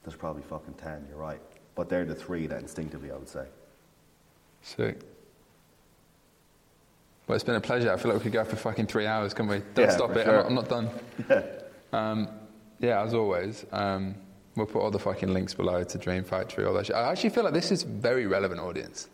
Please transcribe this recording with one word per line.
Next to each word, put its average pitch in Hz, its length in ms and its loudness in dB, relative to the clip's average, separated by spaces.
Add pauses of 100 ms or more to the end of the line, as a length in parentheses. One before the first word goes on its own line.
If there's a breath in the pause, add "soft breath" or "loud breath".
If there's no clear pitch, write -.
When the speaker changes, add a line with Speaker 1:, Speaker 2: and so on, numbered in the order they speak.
Speaker 1:
There's 80 120 -12
probably 78 280 -8
fucking 78 320 -12
ten, 76 340 -12
you're 73 80 -16
right. 76 240 -10 (340)
But 87 140 -4
they're 90 160 0
the 78 100 -6
three 82 320 -6
that 76 140 -6
instinctively 73 500 -10
I 67 60 -10
would 67 120 -14
say. 65 160 -8 (1160)
Speaker 2:
Sick. - 400 -4 (2250)
Well, 117 80 2
it's 107 80 0
been 120 120 0
a 104 60 2
pleasure. 123 320 2
I 92 40 2
feel - 140 0
like 104 80 4
we 104 40 -8
could 110 100 -2
go 113 100 2
for 107 120 -4
fucking 110 320 -2
three 107 180 0
hours, 107 280 0
couldn't 110 180 -2
we? 101 100 0 (120)
Don't 117 120 8
Speaker 1:
Yeah, 101 60 8
Speaker 2:
stop 113 220 4
Speaker 1:
for 113 60 4
Speaker 2:
it. 110 60 4
Speaker 1:
sure. 107 200 8
Speaker 2:
I'm 123 100 2
not, 120 160 0
I'm 117 140 0
not - 440 -8
done. - 300 2
Speaker 1:
<laughs> - 20 -14 (320)
Yeah. 110 180 2
Speaker 2:
Um, 110 180 -2 (500)
yeah, 113 240 4
as 110 100 0
always, 101 580 2
um, 98 440 0 (400)
we'll 110 100 2
put 107 160 0
all 107 100 4
the 101 80 0
fucking 95 320 0
links 92 220 0
below 90 300 2
to - 140 -6
Dream 92 260 -2
Factory, 92 420 -2
all 95 80 2
that 95 140 0
shit. - 80 0
I 120 160 2
actually 185 180 2
feel 226 140 2
like 165 100 2
this 175 180 0
is 190 120 0
very 117 420 0
relevant 95 340 2
audience. - 540 -8